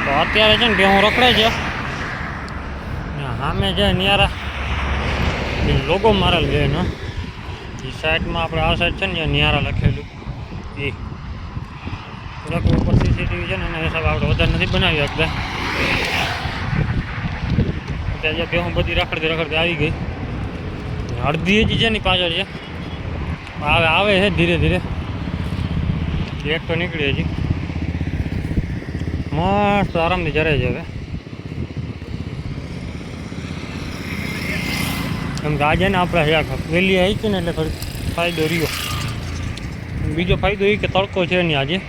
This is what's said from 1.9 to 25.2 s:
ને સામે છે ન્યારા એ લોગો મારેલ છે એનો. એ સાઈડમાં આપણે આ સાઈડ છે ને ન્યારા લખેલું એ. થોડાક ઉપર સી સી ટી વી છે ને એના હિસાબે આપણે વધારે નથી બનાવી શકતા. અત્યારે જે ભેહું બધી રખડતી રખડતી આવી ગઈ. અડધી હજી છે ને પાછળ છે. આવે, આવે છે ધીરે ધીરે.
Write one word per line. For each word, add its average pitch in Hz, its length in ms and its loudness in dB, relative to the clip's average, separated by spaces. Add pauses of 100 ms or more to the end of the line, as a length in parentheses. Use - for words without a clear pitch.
ને 143 60 -6 (160)
સામે 175 280 0 (100)
છે 202 80 4 (160)
ન્યારા 196 300 4 (1400)
એ - 20 4 (160)
લોગો 196 200 6 (120)
મારેલ 175 320 4
છે 151 140 4
એનો. 147 140 2 (1040)
એ - 20 -6 (120)
સાઈડમાં 165 420 0
આપણે 160 240 0
આ 170 140 4
સાઈડ 170 180 0
છે 190 120 0
ને 165 240 -2
ન્યારા 147 320 4
લખેલું - 400 2 (800)
એ. - 20 0 (1500)
થોડાક 165 340 -2
ઉપર - 260 2
સી - 160 4
સી 180 120 -2
ટી 175 140 -2
વી 175 100 -4
છે 190 100 0
ને 170 80 -2
એના 160 160 -4
હિસાબે 160 240 0
આપણે 151 220 0
વધારે 165 240 4
નથી 175 180 2
બનાવી 170 340 4
શકતા. 156 220 0 (2750)
અત્યારે 156 240 -2
જે 165 120 0
ભેહું 170 240 2
બધી 170 240 2
રખડતી 165 340 0
રખડતી 160 280 0
આવી 170 200 2
ગઈ. 160 120 2 (1400)
અડધી 170 340 4
હજી 220 180 2
છે 226 140 4
ને 202 40 0 (100)
પાછળ 180 280 2
છે. 196 80 -2 (1300)
આવે, 165 240 4
આવે 202 260 4
છે 202 160 4
ધીરે 170 260 4
ધીરે. 170 160 4 (1800)